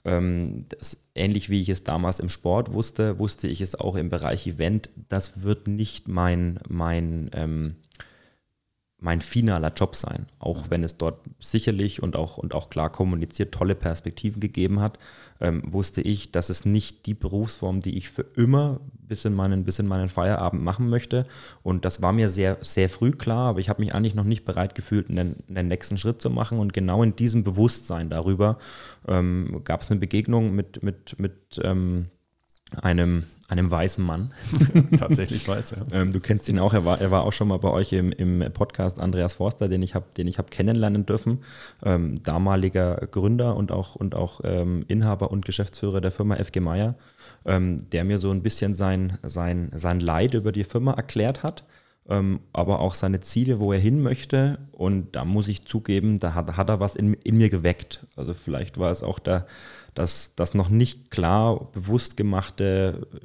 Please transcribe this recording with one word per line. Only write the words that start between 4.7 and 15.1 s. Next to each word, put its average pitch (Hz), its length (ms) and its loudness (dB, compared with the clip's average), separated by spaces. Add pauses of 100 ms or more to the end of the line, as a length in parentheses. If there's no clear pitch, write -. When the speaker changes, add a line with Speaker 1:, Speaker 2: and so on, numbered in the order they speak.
Speaker 1:
das 95 340 -4
wird 104 240 0
nicht 107 400 -4
mein, 87 600 0
mein, 82 640 -2
ähm, 80 420 -2 (1200)
mein 85 220 0
finaler 95 540 2
Job - 200 -2
sein. - 300 -2 (140)
Auch 76 260 -4
Speaker 2:
Mhm. - 40 -10
Speaker 1:
wenn 85 140 0
es 82 140 -4
dort 80 220 -2 (200)
sicherlich 104 640 0
und 90 140 -2
auch, 80 220 -4
und - 180 -6
auch - 160 -6
klar 78 200 -2
kommuniziert 92 640 -2
tolle 92 220 0
Perspektiven 92 640 -6
gegeben 98 400 0
hat, 104 180 -2 (420)